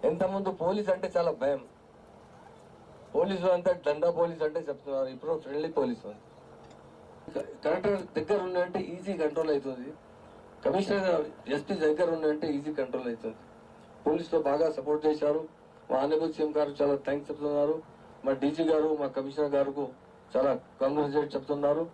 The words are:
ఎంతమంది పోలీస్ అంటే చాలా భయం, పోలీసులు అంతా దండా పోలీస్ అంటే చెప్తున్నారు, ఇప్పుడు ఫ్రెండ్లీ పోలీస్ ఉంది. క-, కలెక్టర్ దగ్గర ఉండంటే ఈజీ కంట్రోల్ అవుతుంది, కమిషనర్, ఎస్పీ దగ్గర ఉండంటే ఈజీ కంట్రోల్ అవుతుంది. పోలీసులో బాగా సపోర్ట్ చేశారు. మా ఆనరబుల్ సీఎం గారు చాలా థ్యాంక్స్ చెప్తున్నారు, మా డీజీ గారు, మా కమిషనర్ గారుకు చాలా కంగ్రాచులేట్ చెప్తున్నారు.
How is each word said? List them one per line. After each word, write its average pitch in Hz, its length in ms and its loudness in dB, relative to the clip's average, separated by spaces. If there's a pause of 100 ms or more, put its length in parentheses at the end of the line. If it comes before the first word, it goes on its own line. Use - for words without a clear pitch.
ఎంతమంది 190 420 0 (120)
పోలీస్ 196 320 0
అంటే 185 220 -4
చాలా 170 140 2 (120)
భయం, 135 200 0 (1500)
పోలీసులు 185 420 2
అంతా 175 160 2 (140)
దండా 156 220 2 (100)
పోలీస్ 170 280 0
అంటే 156 220 -2
చెప్తున్నారు, 135 460 -4
ఇప్పుడు 151 180 -6 (100)
ఫ్రెండ్లీ 147 340 -6
పోలీస్ 123 280 -2
ఉంది. 104 180 -14 (1120)
క-, - 140 -6 (160)
కలెక్టర్ 185 360 2 (160)
దగ్గర 196 300 0
ఉండంటే 180 340 0 (140)
ఈజీ 190 260 -6
కంట్రోల్ 156 340 0
అవుతుంది, 131 340 -4 (760)
కమిషనర్, 185 640 2 (280)
ఎస్పీ 147 200 -4 (100)
దగ్గర 160 320 4
ఉండంటే 156 300 0 (100)
ఈజీ 147 240 -4
కంట్రోల్ 127 320 -4
అవుతుంది. 113 260 -8 (680)
పోలీసులో 165 420 2
బాగా 151 200 4 (100)
సపోర్ట్ 151 280 0
చేశారు. 151 360 2 (480)
మా 131 120 2
ఆనరబుల్ 156 320 2
సీఎం 151 220 0
గారు 147 240 0
చాలా 143 160 4 (100)
థ్యాంక్స్ 143 240 -4
చెప్తున్నారు, 147 460 0 (480)
మా 139 80 2
డీజీ 147 400 0
గారు, 156 180 4 (100)
మా 139 160 0
కమిషనర్ 139 400 -2
గారుకు 139 280 0 (500)
చాలా 135 180 4 (280)
కంగ్రాచులేట్ 143 540 0
చెప్తున్నారు. 143 580 0